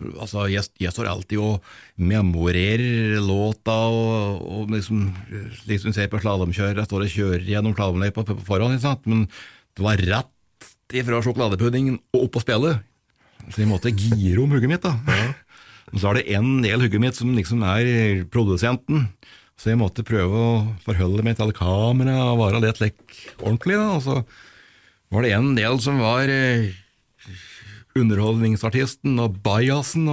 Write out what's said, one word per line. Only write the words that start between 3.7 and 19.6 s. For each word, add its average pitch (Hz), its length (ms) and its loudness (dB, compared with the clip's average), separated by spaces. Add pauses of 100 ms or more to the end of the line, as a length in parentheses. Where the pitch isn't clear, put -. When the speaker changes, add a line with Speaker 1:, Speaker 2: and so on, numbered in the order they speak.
Speaker 1:
og, 113 560 -2
og 104 300 -6
liksom, 104 320 -2 (580)
liksom 104 320 -2
ser 101 140 -2
på 104 100 -2
slalomkjører, 98 560 0
jeg 104 140 -4
står 98 160 0
og 95 80 -6
kjører 92 340 0
gjennom 104 280 0
slalomløypa 98 440 -2
på, 101 160 -4
på 95 140 -12
forhånd, 117 260 2
ikke 120 80 -2
sant? 139 240 -2
Men 110 160 2 (480)
det 95 120 -4
var 98 200 2
rett - 640 -6 (320)
ifra 117 240 0
sjokoladepuddingen 120 720 0 (160)
og 127 140 2
opp - 100 -6
og 113 80 -2
spille. 131 300 2 (720)
Så 107 160 -2
jeg 107 80 4
måtte 113 240 0
gire 104 480 2
om 143 80 2
hugget 135 220 2
mitt 180 100 -4
da. 170 80 0 (160)
Speaker 2:
Ja. 113 200 0 (600)
Speaker 1:
Så 101 240 -2
er 123 80 2
det - 60 -10 (100)
en 131 240 2
del 117 240 2
hugget 107 160 2
mitt 123 160 0
som 123 160 0
liksom 107 320 0
er 110 220 2 (420)
produsenten. 120 800 0 (520)
Så 110 140 0